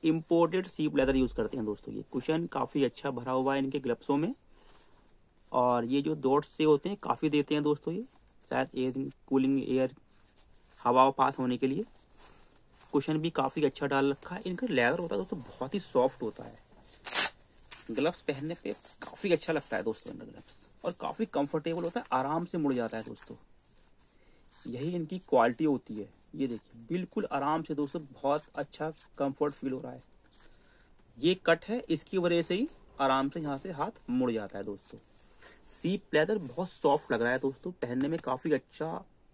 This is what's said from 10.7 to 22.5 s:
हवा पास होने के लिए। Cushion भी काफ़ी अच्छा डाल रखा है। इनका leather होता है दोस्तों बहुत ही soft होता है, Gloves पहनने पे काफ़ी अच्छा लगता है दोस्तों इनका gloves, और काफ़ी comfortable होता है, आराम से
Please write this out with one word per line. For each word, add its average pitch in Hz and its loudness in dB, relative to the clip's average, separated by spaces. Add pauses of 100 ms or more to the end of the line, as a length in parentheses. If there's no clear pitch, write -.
हवा 131 6
पास 135 2
होने 123 0
के 131 0
लिए। 151 -2 (1080)
Cushion 156 2
भी 160 -2
काफ़ी 139 0
अच्छा 143 0
डाल 139 2
रखा - -6
है। 208 -12
इनका 185 -4
leather 135 2
होता 170 -4
है - 0
दोस्तों 185 -6
बहुत 131 -8
ही 202 -2
soft 127 0
होता 117 -6
है, 117 -18 (1300)
Gloves 135 0
पहनने 147 -4 (100)
पे - -6 (300)
काफ़ी - -4
अच्छा 165 2
लगता 147 -2
है 92 -2
दोस्तों 107 -6
इनका 135 -16
gloves, - -20 (180)
और 180 -4
काफ़ी - -4
comfortable 165 -2
होता 170 -4
है, - -8
आराम 143 0
से 175 -4